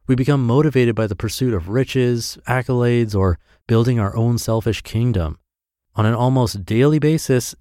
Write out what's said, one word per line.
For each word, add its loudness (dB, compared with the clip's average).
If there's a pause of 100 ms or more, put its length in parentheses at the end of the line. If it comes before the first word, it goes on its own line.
We 4
become 0
motivated 2
by -2
the -4
pursuit -4
of -4
riches, -2 (100)
accolades, 0
or 2 (280)
building 2
our -2
own 0
selfish -2
kingdom. -2 (580)
On 2
an 2
almost 0
daily 2
basis, 0